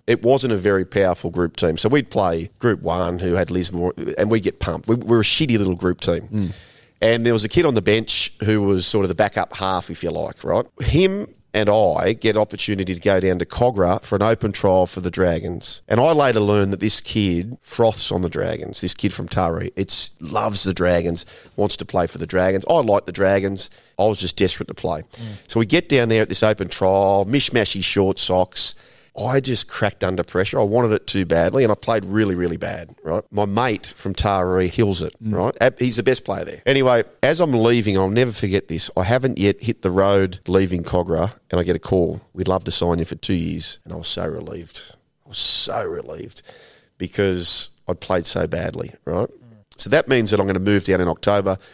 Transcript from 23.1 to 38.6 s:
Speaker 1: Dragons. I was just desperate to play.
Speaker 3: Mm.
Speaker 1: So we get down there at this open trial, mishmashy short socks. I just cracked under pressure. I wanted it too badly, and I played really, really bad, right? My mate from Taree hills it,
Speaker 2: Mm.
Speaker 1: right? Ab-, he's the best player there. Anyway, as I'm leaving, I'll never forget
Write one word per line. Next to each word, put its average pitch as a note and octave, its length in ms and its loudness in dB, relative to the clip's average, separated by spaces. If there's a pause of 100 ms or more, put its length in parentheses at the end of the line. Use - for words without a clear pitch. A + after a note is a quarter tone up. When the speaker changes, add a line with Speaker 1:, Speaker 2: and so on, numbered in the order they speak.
Speaker 1:
Dragons. G2 580 0 (280)
I G2 80 2
was G#2+ 140 0
just F2+ 160 -2
desperate F#2 320 0
to - 60 -12
play. E2 280 -6
Speaker 3:
Mm. - 220 -16 (220)
Speaker 1:
So - 140 0
we A2 60 4
get E3 220 0
down A#2+ 200 4
there A2 140 4
at G#2 60 0
this - 140 -2
open G#2+ 260 2
trial, G2 600 2
mishmashy A2+ 560 0
short G2 340 0
socks. - 560 0 (420)
I B2+ 220 0
just B2+ 300 -2
cracked - 340 -4
under F#2 220 0
pressure. G2+ 340 -2
I A#2 60 4
wanted A2+ 260 2
it - 160 0
too G2 180 -2
badly, E2+ 380 2
and A2 80 4
I G2+ 60 2
played A2 280 -2
really, G2 300 0
really F2 220 -2
bad, E2 480 -10
right? E2 260 -4
My G#2 140 0
mate G#2+ 520 -2
from G2 160 -8
Taree F#2 560 0
hills F#2+ 340 0
it, - 200 -8
Speaker 2:
Mm. A2 140 -4
Speaker 1:
right? F#2+ 240 -2
Ab-, B2+ 180 2
he's B2 200 -2
the A#2 40 -2
best B2+ 220 2
player G2 200 -2
there. - 220 -12
Anyway, B2+ 380 4 (180)
as D3+ 160 2
I'm E3 140 2
leaving, A2+ 440 4
I'll F#2+ 140 2
never A#2+ 220 2
forget G2+ 340 -2